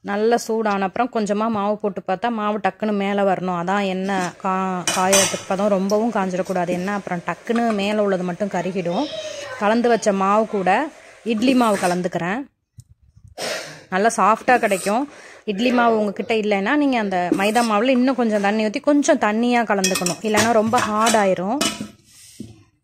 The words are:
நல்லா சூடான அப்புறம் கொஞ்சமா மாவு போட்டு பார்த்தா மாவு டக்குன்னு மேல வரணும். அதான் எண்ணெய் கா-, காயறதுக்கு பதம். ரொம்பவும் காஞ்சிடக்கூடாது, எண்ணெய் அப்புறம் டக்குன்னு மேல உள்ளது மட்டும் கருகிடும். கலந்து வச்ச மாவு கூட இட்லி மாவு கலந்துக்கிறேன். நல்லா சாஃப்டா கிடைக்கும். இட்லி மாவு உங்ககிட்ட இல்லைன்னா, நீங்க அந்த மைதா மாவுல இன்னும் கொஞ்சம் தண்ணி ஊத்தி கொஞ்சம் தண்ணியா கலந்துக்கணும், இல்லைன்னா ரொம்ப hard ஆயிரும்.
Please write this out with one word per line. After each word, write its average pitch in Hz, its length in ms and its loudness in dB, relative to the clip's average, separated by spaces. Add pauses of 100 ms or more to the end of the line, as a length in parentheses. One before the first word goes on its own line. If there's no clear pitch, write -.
நல்லா 214 320 0
சூடான 214 500 -2
அப்புறம் 240 240 -2
கொஞ்சமா 208 380 -2
மாவு 208 280 -2
போட்டு 202 260 -4
பார்த்தா 190 260 -4
மாவு 208 300 -2
டக்குன்னு 208 340 -2
மேல 202 300 0
வரணும். 180 360 0
அதான் 196 280 -2
எண்ணெய் 185 500 -4
கா-, 190 180 -2 (320)
காயறதுக்கு 190 600 0
பதம். 202 280 0
ரொம்பவும் 208 400 0
காஞ்சிடக்கூடாது, 180 640 -2
எண்ணெய் 202 220 -4
அப்புறம் 175 260 -6
டக்குன்னு 233 380 -2 (100)
மேல 208 300 0
உள்ளது 190 200 0
மட்டும் 180 320 -4
கருகிடும். 180 500 -2 (520)
கலந்து 226 320 2
வச்ச 220 240 2
மாவு 196 340 2
கூட 190 220 0 (560)
இட்லி 233 300 2
மாவு 220 220 2
கலந்துக்கிறேன். 180 640 -2 (1500)
நல்லா 202 220 2
சாஃப்டா 220 480 4
கிடைக்கும். 208 460 0 (400)
இட்லி 220 260 0
மாவு 233 260 4
உங்ககிட்ட 208 380 -2
இல்லைன்னா, 208 400 0
நீங்க 277 240 2
அந்த 190 180 -2 (160)
மைதா 214 300 2
மாவுல 233 340 2
இன்னும் 254 220 2
கொஞ்சம் 214 280 0
தண்ணி 220 180 0
ஊத்தி 214 160 -2
கொஞ்சம் 294 420 4
தண்ணியா 233 400 2
கலந்துக்கணும், 190 600 -2
இல்லைன்னா 214 300 2
ரொம்ப 226 280 4
hard 220 400 2
ஆயிரும். 190 360 0 (1300)